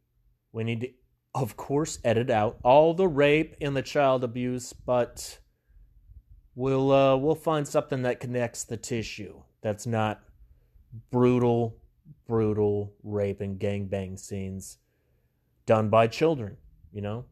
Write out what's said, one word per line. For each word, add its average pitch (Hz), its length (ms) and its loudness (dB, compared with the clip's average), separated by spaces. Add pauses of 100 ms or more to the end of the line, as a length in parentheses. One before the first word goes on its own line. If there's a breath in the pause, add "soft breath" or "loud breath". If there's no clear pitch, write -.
(500)
We 113 140 -6
need 117 160 -4
to, 127 120 -10 (420)
of 127 240 -6
course, 147 440 -4
edit 120 280 0
out 110 340 0
all 151 300 6
the 190 120 2
rape 147 540 2
and 143 160 -4
the 131 60 -2
child 131 420 2
abuse, 123 480 -6
but - 680 -4 (1120)
we'll, 135 360 0
uh, 135 260 6
we'll 147 180 2
find 156 340 -2
something 143 340 -2
that 123 160 -2
connects 120 460 -6
the 113 140 -8
tissue 107 640 -8 (180)
that's 104 260 -4
not 110 380 -2 (840)
brutal, 123 680 2 (480)
brutal 104 760 0
rape 101 400 -4
and 98 180 -8
gangbang 98 580 -6
scenes 95 600 -12 (880)
done 110 240 4
by 113 160 6
children," 123 500 -2 (360)
you 101 100 -10
know? 107 300 -8